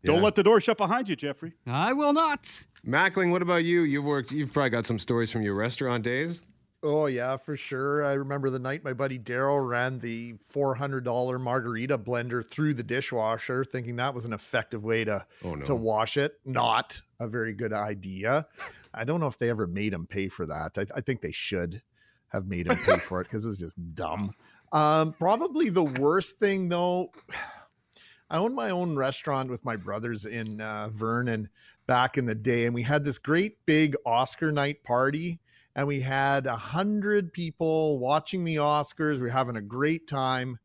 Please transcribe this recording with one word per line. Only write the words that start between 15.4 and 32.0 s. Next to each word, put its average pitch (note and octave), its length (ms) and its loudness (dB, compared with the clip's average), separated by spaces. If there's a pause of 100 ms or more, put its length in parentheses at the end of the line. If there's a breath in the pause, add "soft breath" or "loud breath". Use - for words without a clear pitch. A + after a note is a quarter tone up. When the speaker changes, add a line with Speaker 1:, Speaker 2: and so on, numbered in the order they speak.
Speaker 2:
Oh, F2 100 -4
no. D2 120 -8
Speaker 4:
to C#3+ 100 2
wash A2 400 0
it. C#3+ 280 -2
Not A#2+ 560 0 (200)
a A#2 80 -6
very A2+ 260 -4
good G#2+ 180 -6
idea. G#2 720 -2 (460 loud breath)
I A2 120 -8
don't D#3 160 -2
know D3+ 80 0
if A#2 100 -8
they A#2 120 0
ever A2 160 0
made G2 280 -2
him E2+ 120 -6
pay G2 220 -4
for F2 180 -6
that. D#2 300 -6
I, G2+ 80 -2 (120)
I - 40 -4
think B2+ 220 -4
they D#2+ 100 -6
should F2 480 -4 (480)
have F#2+ 180 -4
made F2 200 -4
him - 100 2
pay - 220 4
for F2+ 220 -4
it F#2 100 -6
'cause A2 140 -6
it A#2 40 -4
was G2+ 120 -6
just E2 160 -10 (180)
dumb. F#2 380 -4 (400 soft breath)
Um, D#3 400 4
probably B3+ 580 2
the F3 140 4
worst D3 560 2
thing, G3 280 2
though, F3+ 440 0 (180)
<sighs> - 1000 -16
I D#3+ 80 0
owned A3+ 160 0
my A3+ 160 -2
own F3+ 260 0
restaurant C3+ 540 -2
with A#2+ 140 -8
my A#2 120 -2
brothers G#2 480 -6
in, A2 360 -6
uh, G#2+ 320 -6
Vernon A2+ 560 0 (380 soft breath)
back B2+ 320 4